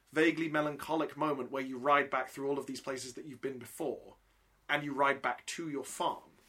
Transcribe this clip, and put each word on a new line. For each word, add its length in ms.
vaguely 360
melancholic 680
moment 340
where 120
you 160
ride 320
back 200
through 180
all 100
of 80
these 140
places 340
that 120
you've 140
been 180
before 560
and 160
you 80
ride 300
back 240
to 220
your 160
farm. 380